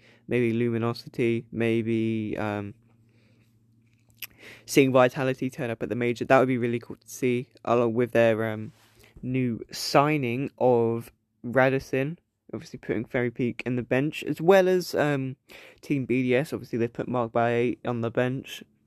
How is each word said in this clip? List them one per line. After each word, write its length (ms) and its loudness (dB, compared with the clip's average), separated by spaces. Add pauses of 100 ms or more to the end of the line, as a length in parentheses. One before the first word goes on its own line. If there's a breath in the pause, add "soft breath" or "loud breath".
(280 soft breath)
maybe 260 0
Luminosity, 1000 -2
maybe, 840 -2
um, 380 -6 (1900 loud breath)
seeing 240 4
Vitality 580 2
turn 220 -6
up 100 -8
at 80 -6
the 60 -4
major. 300 -2
That 120 6
would 100 4
be 120 0
really 200 -2
cool 180 -16
to 120 -20
see, 380 -4 (180)
along 300 2
with 160 0
their, 400 4
um, 220 -10 (500 soft breath)
new 380 -2 (100)
signing 880 0
of 520 2 (300)
Radisson, 800 0 (340)
obviously 240 -12
putting 280 -6
Ferry 260 -2
Peak 340 -4
in 120 -4
the 40 -2
bench, 440 -2
as 140 -4
well 280 6
as, 260 0
um, 440 0 (440 loud breath)
Team 240 -2
B 160 2
D 140 2
S. 180 0
Obviously, 240 -6
they've 160 -2
put 140 -6
Mark 260 -2
Baye 500 2
on 180 -4
the 100 -4
bench, 520 -4 (220)